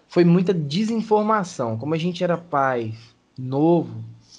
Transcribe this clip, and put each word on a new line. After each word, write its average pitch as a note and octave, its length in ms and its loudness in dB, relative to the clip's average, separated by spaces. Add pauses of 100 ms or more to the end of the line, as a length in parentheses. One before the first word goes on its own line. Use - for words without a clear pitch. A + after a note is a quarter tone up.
foi F3 160 4
muita F3+ 300 4
desinformação. G#3 1200 -2
Como D3 160 -4
a E3 40 0
gente F3 260 -4
era F3 140 0
pai C3 560 -2 (440)
novo, C3 680 0 (360)